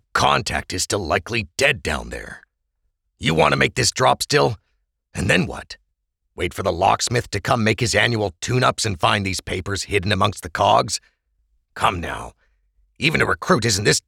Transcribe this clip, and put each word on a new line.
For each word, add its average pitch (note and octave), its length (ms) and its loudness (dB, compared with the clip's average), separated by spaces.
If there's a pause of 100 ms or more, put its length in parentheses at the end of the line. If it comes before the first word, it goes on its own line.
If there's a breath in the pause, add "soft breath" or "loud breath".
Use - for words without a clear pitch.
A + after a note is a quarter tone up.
(120)
contact C3 640 0
is F#2 80 -4
still G#2 220 -2
likely G2 520 -2
dead C3+ 260 0
down B1+ 280 -4
there. - 320 -12 (760)
You C#3+ 160 0
want D#3 180 4
to C#3 40 2
make C3+ 180 2
this B2 160 0
drop C3 320 2
still? C#3 360 2 (560)
And - 160 -2
then F3 160 2
what? - 320 -12 (560)
Wait F2 180 -4
for - 100 -8
the F#2 100 0
locksmith G#2+ 580 0
to G#2 100 -4
come A#2+ 240 0
make G#2+ 160 2
his A2 140 0
annual G#2+ 480 0
tune-ups B2 420 0
and G2+ 160 -4
find G#2+ 240 2
these F#2+ 160 -4
papers F#2 440 -6
hidden G2 280 0
amongst - 300 0
the F2 80 -10
cogs? A2 500 2 (720)
Come G#2+ 240 0
now, A#1 360 -10 (640)
even C3+ 240 0
a A2 40 2
recruit A2 380 0
isn't G#2 200 0
this - 240 2